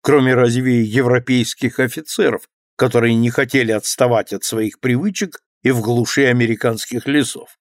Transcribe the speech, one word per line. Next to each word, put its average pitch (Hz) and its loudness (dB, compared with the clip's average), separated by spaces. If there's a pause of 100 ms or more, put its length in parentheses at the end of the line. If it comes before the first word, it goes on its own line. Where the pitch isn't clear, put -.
кроме 135 4
разве 123 2
европейских 123 0
офицеров, 131 -2 (280)
которые 117 2
не 117 2
хотели 123 0
отставать 110 0
от 98 -8
своих 110 -4
привычек 165 -4 (200)
и 123 2
в 120 0
глуши 120 0
американских 117 0
лесов. - -4